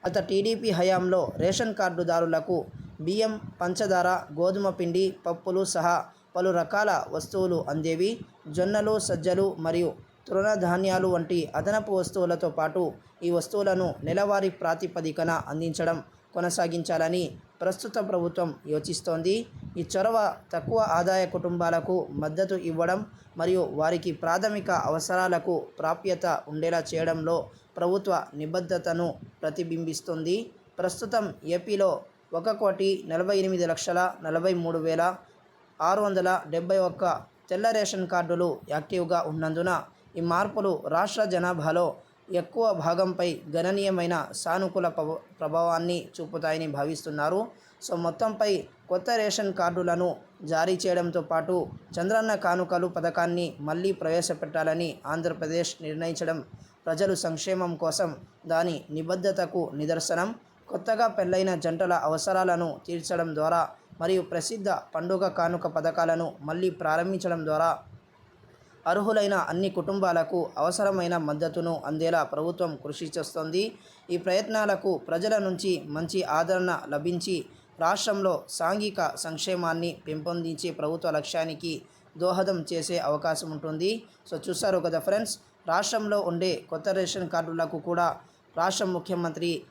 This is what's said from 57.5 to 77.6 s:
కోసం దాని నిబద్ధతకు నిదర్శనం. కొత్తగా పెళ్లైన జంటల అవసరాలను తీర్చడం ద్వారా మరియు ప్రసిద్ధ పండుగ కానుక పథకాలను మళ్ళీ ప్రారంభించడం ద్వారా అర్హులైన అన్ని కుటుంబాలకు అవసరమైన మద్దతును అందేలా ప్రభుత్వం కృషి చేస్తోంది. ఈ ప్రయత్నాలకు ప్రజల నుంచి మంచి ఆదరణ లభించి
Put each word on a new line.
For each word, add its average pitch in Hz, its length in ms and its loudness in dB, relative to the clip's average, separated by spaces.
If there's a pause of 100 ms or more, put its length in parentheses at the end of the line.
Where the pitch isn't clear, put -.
కోసం 165 340 0 (380)
దాని 165 280 2 (140)
నిబద్ధతకు 175 880 -2
నిదర్శనం. 165 500 0 (380)
కొత్తగా 226 400 0
పెళ్లైన 190 480 2
జంటల 170 380 0
అవసరాలను 170 760 2 (180)
తీర్చడం 170 480 -2
ద్వారా 160 260 4 (400)
మరియు 180 200 2
ప్రసిద్ధ 190 480 -4 (260)
పండుగ 180 320 0
కానుక 175 400 0
పథకాలను 165 600 0 (140)
మళ్ళీ 170 280 -2
ప్రారంభించడం 170 760 0
ద్వారా 156 240 2 (1160)
అర్హులైన 202 480 2 (160)
అన్ని 185 180 0
కుటుంబాలకు 175 720 2 (180)
అవసరమైన 180 600 2
మద్దతును 160 560 0 (120)
అందేలా 160 380 2
ప్రభుత్వం 165 480 -2 (120)
కృషి 151 340 -8
చేస్తోంది. 160 460 -2 (460)
ఈ 175 80 -2
ప్రయత్నాలకు 202 720 0 (160)
ప్రజల 190 300 0 (100)
నుంచి 185 240 -2 (240)
మంచి 165 280 -2
ఆదరణ 170 560 2 (100)
లభించి 170 480 -2 (420)